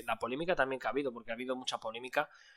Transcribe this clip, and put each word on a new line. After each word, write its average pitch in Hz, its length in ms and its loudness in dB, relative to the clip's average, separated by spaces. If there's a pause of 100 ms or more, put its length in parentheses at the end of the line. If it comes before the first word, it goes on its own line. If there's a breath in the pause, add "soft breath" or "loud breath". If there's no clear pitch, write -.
la 117 100 0
polémica 151 400 0
también 135 240 4
que - 60 -2
ha 110 40 2
habido, 131 220 2
porque 117 200 -8
ha - 20 -4
habido 127 220 -2
mucha 127 220 -4
polémica 123 520 -2 (260 soft breath)